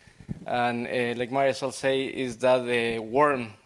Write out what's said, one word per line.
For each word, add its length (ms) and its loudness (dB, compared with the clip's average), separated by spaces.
And, 440 -2
uh, 300 -2
like 120 -4
Marisol 420 0
say, 340 0
is 320 -6
that 280 4
the 320 0
warmth 540 0